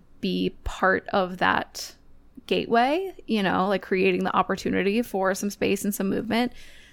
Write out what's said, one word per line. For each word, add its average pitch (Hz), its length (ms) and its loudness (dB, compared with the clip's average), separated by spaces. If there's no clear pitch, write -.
be 180 420 0
part - 460 0
of 185 280 0
that - 580 0
gateway, 269 640 2
you 220 160 0
know, 185 240 2
like, 190 140 0
creating 185 420 2
the 180 120 -2
opportunity 190 680 0
for 190 340 0
some 202 140 -4
space 196 340 0
and 202 120 -2
some 196 140 -2
movement. 214 420 -2